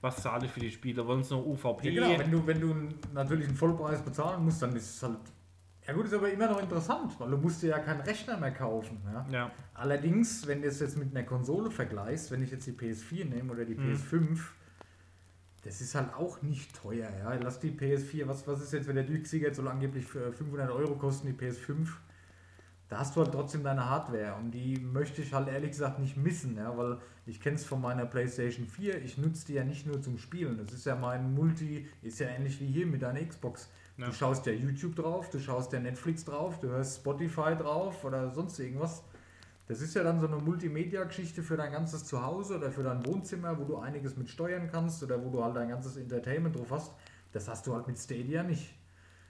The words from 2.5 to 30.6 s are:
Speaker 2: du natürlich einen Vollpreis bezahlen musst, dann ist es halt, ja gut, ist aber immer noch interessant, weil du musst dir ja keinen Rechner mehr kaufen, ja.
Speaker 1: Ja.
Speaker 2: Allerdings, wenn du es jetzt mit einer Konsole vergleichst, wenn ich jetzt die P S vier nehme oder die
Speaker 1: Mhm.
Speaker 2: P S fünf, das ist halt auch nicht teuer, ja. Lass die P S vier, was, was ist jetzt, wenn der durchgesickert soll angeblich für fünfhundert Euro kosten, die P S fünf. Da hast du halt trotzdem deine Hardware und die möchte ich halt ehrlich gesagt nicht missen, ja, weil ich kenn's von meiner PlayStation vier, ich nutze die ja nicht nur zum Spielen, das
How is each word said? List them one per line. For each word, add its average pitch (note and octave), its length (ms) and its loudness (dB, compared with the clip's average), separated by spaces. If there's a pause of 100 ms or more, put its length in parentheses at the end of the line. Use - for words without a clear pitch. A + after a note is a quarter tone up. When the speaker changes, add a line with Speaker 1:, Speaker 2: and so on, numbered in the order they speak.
Speaker 2:
du D#3 280 2 (240)
natürlich C#3 360 2
einen - 80 2
Vollpreis D#3+ 460 4
bezahlen D#3+ 420 0
musst, D#3+ 180 4
dann B2 140 2
ist - 200 -6
es - 60 -8
halt, A#2 160 -2 (680)
ja C#3+ 60 -2
gut, G#3 140 2
ist G3+ 80 0
aber G3+ 180 4
immer G#3+ 160 4
noch G3+ 120 4
interessant, G3 580 0
weil B2 120 -2
du C#3 60 4
musst E3 260 4
dir E3 80 6
ja D3+ 100 6
keinen D3+ 220 0
Rechner G#3+ 340 -2
mehr C3+ 160 0
kaufen, A2+ 480 -2 (120)
ja. C3 180 -4
Speaker 1:
Ja. B2 200 0 (240)
Speaker 2:
Allerdings, D#3 720 4
wenn C#3+ 160 0
du D3 60 4
es C#3 100 -2
jetzt C#3+ 180 0
mit C3+ 180 0
einer B2 120 0
Konsole C#3+ 440 2
vergleichst, G#2+ 600 -2
wenn C3 120 0
ich B2+ 100 -2
jetzt C3 160 -6
die A#2+ 40 -4
P A#2 180 -4
S A2 120 -4
vier F3 220 -4
nehme B2+ 280 -2
oder A#2 120 -2
die A2+ 100 -2
Speaker 1:
Mhm. C#3 120 0
Speaker 2:
P C3+ 60 4
S C#3+ 100 0
fünf, D#3+ 520 2 (1120)
das G2 160 -10
ist C3 160 -4
halt C3+ 180 0
auch F3 280 -4
nicht - 380 -4
teuer, A2 300 -4
ja. G#2 240 -2
Lass B2 240 -2
die D#3 140 -2
P C#3 200 2
S C#3 120 4
vier, C#3+ 240 -2
was, C3+ 180 -4
was C#3+ 160 -2
ist - 100 -8
jetzt, C3+ 140 0
wenn C#3 80 0
der C3+ 100 4
durchgesickert D3+ 520 0
soll C3 100 0
angeblich C3+ 400 0
für B2 260 -4
fünfhundert C#3 380 -2
Euro C#3+ 240 2
kosten, C#3 320 0
die C3 60 0
P B2 160 -2
S A#2+ 100 -4
fünf. D#3+ 420 -2 (880)
Da G#2 100 -6
hast C#3 180 0
du E3 60 8
halt C3+ 100 4
trotzdem C#3 320 -2
deine C3+ 240 2
Hardware G#2+ 500 0
und A2+ 120 -4
die B2+ 280 -2
möchte C3+ 440 -2
ich C3+ 100 -4
halt C3+ 160 2
ehrlich C#3+ 220 -2
gesagt C#3 280 -2
nicht C3+ 200 0
missen, C#3 400 2
ja, A#2 180 -2
weil B2 220 0 (260)
ich A2 160 -10
kenn's C#3+ 240 0
von C3 160 -2
meiner B2 240 0
PlayStation B2 640 0
vier, F#3 360 -4
ich B2+ 140 -8
nutze D#3 300 0
die C#3+ 80 -4
ja C3+ 100 2
nicht C#3+ 220 -2
nur C#3 160 -2
zum B2 160 -4
Spielen, D3 400 -4
das G#2 160 -8